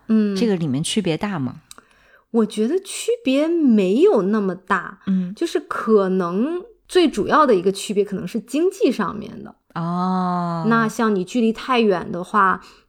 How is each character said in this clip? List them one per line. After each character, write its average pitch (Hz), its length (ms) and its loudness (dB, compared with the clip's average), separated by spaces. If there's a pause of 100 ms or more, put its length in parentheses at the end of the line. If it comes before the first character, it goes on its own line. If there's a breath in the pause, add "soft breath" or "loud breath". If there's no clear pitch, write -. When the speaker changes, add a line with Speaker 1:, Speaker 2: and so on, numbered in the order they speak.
Speaker 1:
嗯。 214 260 2
Speaker 2:
这 196 120 0
个 202 100 2
里 165 100 -2
面 135 160 -2
区 208 200 -2
别 165 160 -2
大 202 200 -6
吗？ 131 180 -6 (720 loud breath)
Speaker 1:
我 226 160 2
觉 208 200 -2
得 320 120 0
区 - 320 -6 (120)
别 269 240 2
没 240 540 4
有 339 220 4
那 208 180 0
么 190 140 -2
大， 180 520 -4
Speaker 2:
嗯。 185 300 0
Speaker 1:
就 339 100 -4
是 - 140 -2
可 208 480 2
能 190 540 -2 (260)
最 349 200 4
主 202 200 -2
要 294 180 4
的 226 80 4
一 180 80 2
个 190 100 2
区 190 220 -8
别 202 100 2
可 196 120 -6
能 175 100 -6
是 202 140 -6
经 311 300 -2
济 349 220 2
上 180 240 -4
面 - 260 -14
的。 - 120 -18 (200)
Speaker 2:
哦。 175 920 -2
Speaker 1:
那 226 200 2
像 220 280 0
你 185 100 -2
距 247 160 -4
离 226 100 2
太 240 300 -2
远 190 320 0
的 175 100 -6
话， 185 380 2 (280 loud breath)